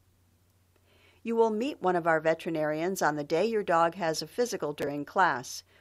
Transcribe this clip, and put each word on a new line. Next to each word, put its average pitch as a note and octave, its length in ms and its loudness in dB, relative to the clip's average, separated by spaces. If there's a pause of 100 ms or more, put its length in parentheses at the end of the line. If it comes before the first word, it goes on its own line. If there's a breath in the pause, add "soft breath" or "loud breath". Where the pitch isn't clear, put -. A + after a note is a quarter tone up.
(1200 soft breath)
You A3+ 140 -2
will A3+ 140 4
meet A#3 320 -4
one F3+ 120 2
of E3+ 140 0
our D#3+ 120 6
veterinarians D#3+ 800 0
on D3+ 140 2
the D3+ 80 -4
day D#3+ 220 0
your A3 180 0
dog E3+ 320 2
has E3 280 -2
a D#3 40 -8
physical G#3 460 -4
during D3 320 -4
class. D3+ 580 0 (180 soft breath)